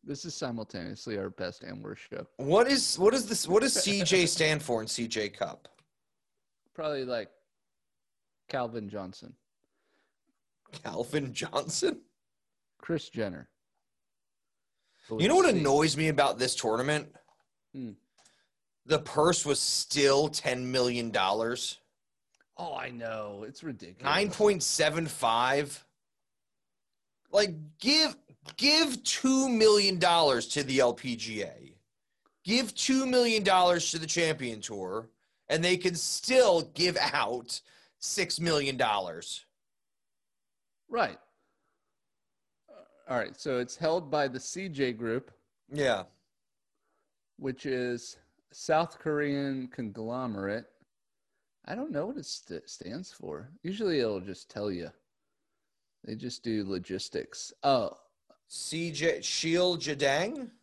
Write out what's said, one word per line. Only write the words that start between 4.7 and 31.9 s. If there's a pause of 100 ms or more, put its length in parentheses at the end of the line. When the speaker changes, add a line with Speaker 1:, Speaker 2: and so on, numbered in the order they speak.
Speaker 2:
in
C
J
Cup? (1040)
Speaker 1:
Probably,
like, (1200)
Calvin
Johnson. (1500)
Speaker 2:
Calvin
Johnson? (800)
Speaker 1:
Kris
Jenner. (1700)
Speaker 2:
You
know
what
Speaker 1:
Believe
me.
Speaker 2:
annoys
me
about
this
tournament? (680)
Speaker 1:
Hmm. (920)
Speaker 2:
The
purse
was
still
ten
million
dollars. (800)
Speaker 1:
Oh,
I
know.
It's
ridiculous.
Speaker 2:
Nine
point
seven
five. (1500)
Like, (300)
give, (400)
give
two
million
dollars
to
the
L
P
G
A. (720)